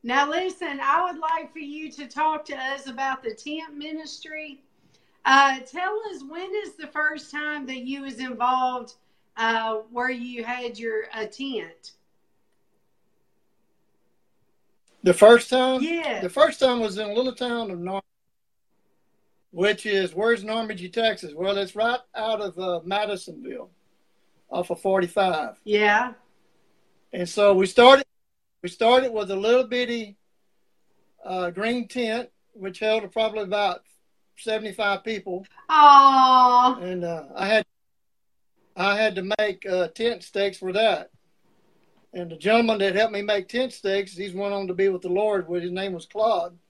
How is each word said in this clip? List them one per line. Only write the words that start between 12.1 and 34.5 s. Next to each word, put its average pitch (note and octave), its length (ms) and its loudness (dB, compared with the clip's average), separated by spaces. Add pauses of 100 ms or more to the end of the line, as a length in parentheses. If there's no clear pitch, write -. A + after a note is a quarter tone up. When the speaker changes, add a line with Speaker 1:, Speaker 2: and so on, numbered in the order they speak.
Speaker 2:
The F3+ 100 6
first A#3 380 8
time? C4 320 0
Speaker 1:
Yeah. D#4 360 -4
Speaker 2:
The F#3 100 -6
first D4+ 300 2
time B3 200 2
was G3+ 180 -4
in G#3+ 100 -6
a G#3 60 -8
little B3 220 -2
town A#3+ 340 -6
of F3+ 80 -10
Nor-, F#3 240 -8 (1500)
which G3+ 340 -2
is, G3 300 -2
where's A3 280 0
Normandy, G#3+ 460 -8
Texas? G3+ 460 -4
Well, F#3+ 240 -2
it's F#3+ 160 -8
right A#3 240 -2 (160)
out A3 260 -4
of, F#3 160 -8
uh, F3+ 260 -4
Madisonville, F#3 840 -8 (840)
off F3 200 -4
of E3+ 100 -8
forty-five. F3+ 840 -2
Speaker 1:
Yeah. G#3+ 500 2 (1000)
Speaker 2:
And F3+ 160 -6
so G3+ 240 4
we F#3+ 140 4
started, C4+ 360 8 (600)
we F3+ 60 -10
started B3 420 2
with G#3 180 -6
a G3 60 -4
little A#3 320 2
bitty, A#3 500 -6 (1040)
uh, F3+ 280 -4
green A3+ 360 -4
tent, A#3 440 -6 (220)
which F#3+ 260 -12
held G#3+ 320 0
probably A3 320 -2
about G3 400 -2 (540)
seventy-five G#3 640 -4